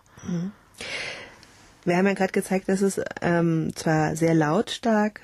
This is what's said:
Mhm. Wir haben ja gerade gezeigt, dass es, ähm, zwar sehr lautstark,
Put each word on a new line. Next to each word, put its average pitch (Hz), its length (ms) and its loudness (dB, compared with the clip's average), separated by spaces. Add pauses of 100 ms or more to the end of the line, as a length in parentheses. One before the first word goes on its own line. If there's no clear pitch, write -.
(280)
Mhm. 180 240 -4 (1300)
Wir 175 140 2
haben 185 80 4
ja 196 80 4
gerade 190 180 0
gezeigt, 190 380 -2
dass 190 120 2
es, 196 200 0 (220)
ähm, 170 500 2
zwar 156 420 0
sehr 165 200 2
lautstark, 208 880 0